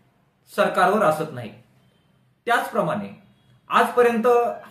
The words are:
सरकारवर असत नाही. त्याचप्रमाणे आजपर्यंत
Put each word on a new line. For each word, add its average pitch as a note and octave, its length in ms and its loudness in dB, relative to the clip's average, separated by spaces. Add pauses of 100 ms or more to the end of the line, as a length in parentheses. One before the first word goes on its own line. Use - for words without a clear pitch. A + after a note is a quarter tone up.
(520)
सरकारवर F#3+ 520 2
असत D#3 300 -2
नाही. A#2 160 -12 (960)
त्याचप्रमाणे E3 640 -2 (600)
आजपर्यंत A#3 580 2 (440)